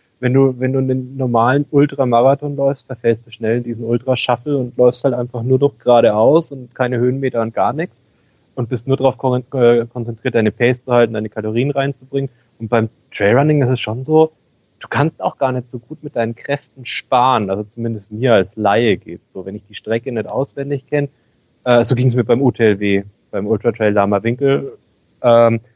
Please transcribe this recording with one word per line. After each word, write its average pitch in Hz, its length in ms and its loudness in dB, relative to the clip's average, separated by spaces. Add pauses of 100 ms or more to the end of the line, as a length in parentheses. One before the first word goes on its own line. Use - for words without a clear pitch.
(200)
wenn 127 140 0
du, 135 260 2
wenn 127 140 -2
du 131 60 0
einen 131 380 -4
normalen 127 520 0
Ultramarathon 139 840 2
läufst, 139 340 -2
da 123 60 -8
fällst 117 320 -2
du - 40 -20
schnell 113 260 -2
in 120 60 -4
diesen 117 220 -8
Ultrashuffle 123 720 -2
und 123 200 -6
läufst 123 260 2
halt 135 100 0
einfach 123 300 -6
nur 131 160 2
noch 139 180 0
geradeaus 120 760 4
und 127 220 -16
keine 127 240 -2
Höhenmeter 127 440 -2
und 113 120 -4
gar 101 200 0
nichts 160 220 -8 (600)
und 120 140 -4
bist 120 180 -6
nur 135 100 2
darauf 131 200 0
kon-, 123 260 -2 (100)
äh, 120 320 4
konzentriert, 117 500 -8
deine 110 160 2
Pace 123 320 0
zu 127 80 -6
halten, 120 220 4
deine 107 160 -4
Kalorien 113 420 -4
reinzubringen. 139 580 -4 (300)
Und 113 100 -8
beim 110 200 0 (220)
Trailrunning 139 500 2
ist 123 80 2
es 127 100 0
schon 113 260 -8
so, 156 260 2 (480)
du - 80 -18
kannst 147 340 -2
auch 185 160 -4
gar 131 140 -2
nicht 127 180 -8
so 127 100 -12
gut - 240 -16
mit 147 120 -12
deinen 117 200 -4
Kräften - 500 -10
sparen. 123 640 0
Also 101 140 -4
zumindest 113 480 -10
mir 117 220 0
als 95 220 2
Laie 107 420 0
geht's - 360 -18
so. 95 120 -12
Wenn 98 100 -10
ich 104 120 -16
die 104 80 -20
Strecke 113 360 -6
nicht 110 160 -6
auswendig 139 600 -6
kenn, 143 220 -2 (560)
äh, 120 180 4
so 117 120 0
ging's 123 200 0
mir 123 80 0
beim 120 180 0
U 131 100 2
T 117 120 -2
L 104 160 2
W, 98 240 -2 (280)
beim 101 160 -6
Ultra 110 240 0
Trail 107 220 0
Lama 101 300 0
Winkel, 135 540 -2 (460)
ähm, 117 380 4 (140)